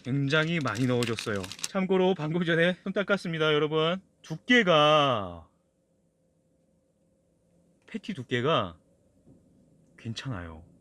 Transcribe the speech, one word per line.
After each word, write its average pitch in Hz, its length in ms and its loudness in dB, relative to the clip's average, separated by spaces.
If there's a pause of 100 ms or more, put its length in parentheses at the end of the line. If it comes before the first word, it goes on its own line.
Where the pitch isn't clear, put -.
굉장히 156 560 0
많이 123 280 -2
넣어줬어요. 117 540 -2 (280)
참고로 185 460 2
방금 170 280 -2
전에 170 400 2
손 196 100 -8
닦았습니다, 165 600 0
여러분. 156 480 0 (220)
두께가, 151 1200 4 (2500)
패티 - 300 -10
두께가 120 600 -2 (1200)
괜찮아요. 87 640 -10 (180)